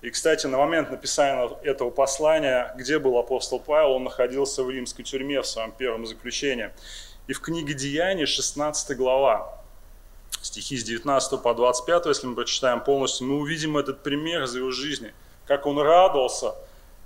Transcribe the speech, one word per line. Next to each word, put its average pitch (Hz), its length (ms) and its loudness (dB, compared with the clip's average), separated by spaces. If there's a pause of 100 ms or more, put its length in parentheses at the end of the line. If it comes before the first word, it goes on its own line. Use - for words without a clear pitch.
И, - 80 -10
кстати, 156 360 2
на 131 120 0
момент 151 320 2
написания 135 600 0 (120)
этого 135 260 0
послания, 135 880 2
где 127 220 0
был 131 180 4
апостол 123 420 0
Павел, 147 340 4
он 131 120 0
находился 131 580 -2
в 127 60 -2
римской 127 340 -8
тюрьме 135 380 -4
в 120 60 -4
своём 110 260 -6
первом 117 320 -4
заключении. 120 720 -6 (520)
И 135 60 -6
в - 80 -6
книге 160 320 -6
Деяний, 151 540 -2
шестнадцатая 147 720 -2
глава, 127 640 2 (800)
стихи - 340 -8
с 117 80 -4
девятнадцатого 127 560 0
по 117 140 2
двадцать 123 320 2
пятый, 170 220 2
если 139 180 0
мы 123 80 -6
прочитаем 120 480 0
полностью, 135 460 0
мы 139 80 0
увидим 151 420 -2
этот 139 240 -4
пример 156 400 -2
из 123 120 -4
его 131 180 -4
жизни, 127 420 -8 (320)
как 143 180 0
он 143 140 0
радовался 147 760 4 (520)